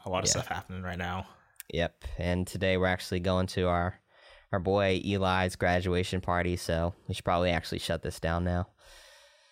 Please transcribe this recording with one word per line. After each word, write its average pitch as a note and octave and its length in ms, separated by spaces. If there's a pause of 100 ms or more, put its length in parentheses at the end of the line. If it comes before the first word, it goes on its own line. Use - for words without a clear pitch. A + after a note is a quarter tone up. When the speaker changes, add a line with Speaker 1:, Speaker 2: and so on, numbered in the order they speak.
Speaker 1:
A G2 40
lot F#2 140
of - 60
Speaker 2:
Yeah. - 20
Speaker 1:
stuff F2+ 160
happening F2+ 340
right F2+ 160
now. F2+ 300 (420)
Speaker 2:
Yep. - 340 (140)
And F2+ 300
today F#2 300
we're F#2 100
actually F#2 320
going F#2 280
to F2+ 200
our, F2 320 (520)
our G2+ 80
boy F#2+ 460
Eli's F#2 500
graduation F2+ 640
party, F2 380
so E2+ 380 (120)
we F#2+ 60
should - 120
probably F2+ 260
actually E2+ 280
shut E2 220
this - 180
down E2+ 240
now. F2 260 (840)